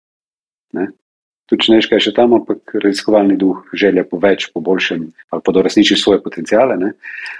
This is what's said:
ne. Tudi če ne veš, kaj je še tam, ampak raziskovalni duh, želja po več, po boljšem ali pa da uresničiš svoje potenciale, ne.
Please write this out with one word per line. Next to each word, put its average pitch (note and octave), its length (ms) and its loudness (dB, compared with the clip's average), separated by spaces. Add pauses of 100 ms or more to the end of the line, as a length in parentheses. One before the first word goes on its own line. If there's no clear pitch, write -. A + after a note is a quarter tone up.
(760)
ne. F#2 140 -4 (600)
Tudi - 160 0
če A2+ 60 4
ne A2 80 6
veš, - 100 -4
kaj A2 80 4
je F#2+ 80 0
še G#2 100 -2
tam, A#2+ 220 4
ampak - 420 -6
raziskovalni G2+ 560 2
duh, F#2+ 280 -2 (120)
želja F#2 320 2
po F2+ 140 -8
več, G2 320 0
po E2+ 100 -8
boljšem F2 440 -4 (260)
ali F2 100 -8
pa F#2 80 0
da F#2 80 2
uresničiš F#2+ 400 2
svoje G2+ 240 2
potenciale, G#2 560 -2
ne. G2 120 -2 (480)